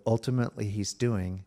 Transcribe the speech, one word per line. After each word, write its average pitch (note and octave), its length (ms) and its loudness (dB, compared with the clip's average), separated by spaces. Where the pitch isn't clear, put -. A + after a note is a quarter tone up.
ultimately A2+ 640 0
he's G2+ 240 -2
doing F#2+ 540 0